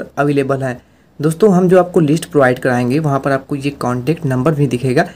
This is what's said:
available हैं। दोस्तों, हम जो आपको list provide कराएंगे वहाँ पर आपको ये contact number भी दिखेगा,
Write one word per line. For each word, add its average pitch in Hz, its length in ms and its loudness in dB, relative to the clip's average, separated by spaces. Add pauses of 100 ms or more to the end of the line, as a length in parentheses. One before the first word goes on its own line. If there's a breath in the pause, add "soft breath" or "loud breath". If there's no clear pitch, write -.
(180)
available 139 460 0
हैं। 123 160 -6 (400 soft breath)
दोस्तों, 160 340 2
हम 180 160 4
जो 180 100 6
आपको 175 200 2
list 160 260 2
provide 127 340 2
कराएंगे 123 400 0
वहाँ 143 200 0
पर 139 120 -2
आपको 135 240 -4
ये 139 160 -4
contact 127 540 -4
number 131 280 0
भी 143 140 0
दिखेगा, 127 480 0